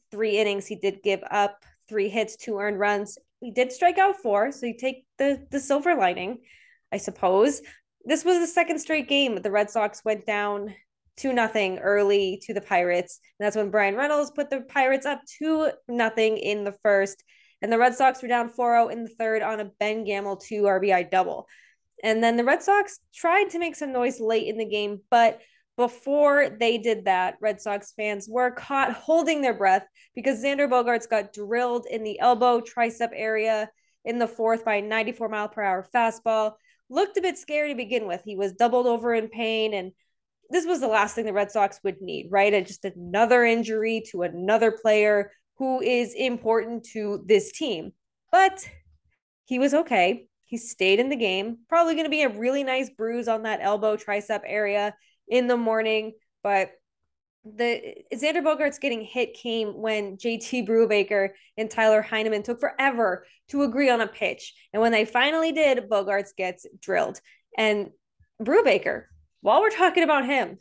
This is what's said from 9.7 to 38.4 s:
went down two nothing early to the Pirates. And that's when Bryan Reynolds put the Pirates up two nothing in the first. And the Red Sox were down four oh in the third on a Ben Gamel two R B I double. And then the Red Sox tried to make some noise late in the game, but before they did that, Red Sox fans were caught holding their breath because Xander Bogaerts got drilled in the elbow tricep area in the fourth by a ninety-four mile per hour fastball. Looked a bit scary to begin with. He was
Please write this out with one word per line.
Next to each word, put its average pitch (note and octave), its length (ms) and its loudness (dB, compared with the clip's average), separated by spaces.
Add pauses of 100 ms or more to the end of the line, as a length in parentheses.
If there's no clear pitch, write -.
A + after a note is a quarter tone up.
went G#3+ 180 -2
down G#3 500 -4 (440)
two C4 160 -2
nothing A3 460 0
early G3+ 640 2
to A3 100 -8
the G3 80 -4
Pirates. F3+ 580 0 (180)
And G#3 60 -4
that's G#3 120 -2
when G#3 140 -2
Bryan G3 240 2
Reynolds D4 360 0
put C#4+ 180 -6
the C4+ 140 -6
Pirates C4+ 420 0
up C#4 220 -4
two D#4 440 -2 (160)
nothing A3+ 520 0
in G#3 260 -4
the G3+ 180 -8
first. G3 400 2 (380)
And G#3 100 -4
the A#3 60 4
Red A#3+ 180 4
Sox B3+ 280 2
were B3 60 -8
down A#3 200 0
four A#3+ 260 0
oh A#3 140 4
in A#3 160 -8
the A3+ 60 -12
third A3 320 -2
on G#3+ 180 -4
a G#3+ 60 -8 (120)
Ben G#3+ 260 -2
Gamel G3 340 -4
two G#3 280 -2
R F#3+ 140 4
B F#3+ 140 4
I F3+ 80 4
double. - 440 -2 (560)
And A3 220 2
then A#3 140 4
the A#3 60 2
Red C4+ 180 2
Sox G4+ 380 0 (140)
tried F#4 360 2
to E4+ 80 -6
make E4+ 180 -4
some C#4 160 -8
noise B3 260 -2
late A3+ 280 -2
in G#3+ 100 -6
the A3+ 80 -4
game, G#3 460 -6
but A#3 320 4 (380)
before C#4+ 720 2
they A3+ 260 0
did A3 300 -2
that, F#3 340 2
Red G#3 180 -2
Sox G#3 340 -8
fans G#3 360 -6
were B3 220 0
caught B3+ 420 -2
holding D#4 480 0
their C4 140 0
breath G3 320 2 (280)
because A#3+ 300 -2
Xander C#4 240 0
Bogaerts A#3+ 400 0
got G3+ 240 -2
drilled A#3+ 580 -4
in A3+ 140 -6
the G#3 160 -8
elbow A#3+ 400 4
tricep A#3 540 -2
area A3 560 -2 (340)
in A#3 140 -4
the A3+ 100 0
fourth A3+ 340 0
by A3+ 120 0
a G3+ 80 0
ninety-four A3 480 -4
mile G#3+ 180 -4
per G#3+ 140 -8
hour F#3+ 320 -2
fastball. A3+ 580 0 (380)
Looked F#4+ 260 0
a F#4 60 0
bit F4+ 160 -2
scary D4 320 -4
to C#4+ 40 -6
begin A#3 320 -4
with. F3+ 200 -6
He G#3 100 -10
was G3 160 -2